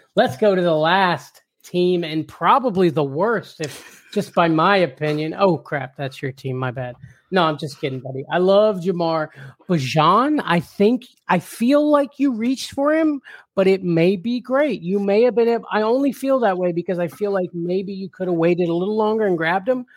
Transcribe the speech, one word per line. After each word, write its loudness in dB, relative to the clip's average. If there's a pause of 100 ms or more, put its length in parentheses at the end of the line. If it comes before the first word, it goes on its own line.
(160)
Let's 2
go 2
to 2
the 2
last 0 (240)
team 0
and -4
probably 2
the 0
worst, -4
if -12 (100)
just -4
by 4
my 4
opinion. -2
Oh, 2
crap, -8
that's -8
your -6
team. -8
My -4
bad. -10 (360)
No, 2
I'm 0
just -12
kidding, -6
buddy. -10
I 0
love 4
Jamar. -2 (400)
Bijan, 2
I 0
think, 0 (200)
I 2
feel 0
like 0
you 0
reached -4
for 0
him, 0 (340)
but 4
it 2
may 2
be -6
great. -2
You -2
may 2
have 2
been 2
ab-, 0
I 0
only 0
feel -2
that 0
way 0
because -4
I -2
feel -4
like -2
maybe -4
you -10
could -8
have 0
waited 2
a 0
little -2
longer 0
and 2
grabbed -2
him. -2 (100)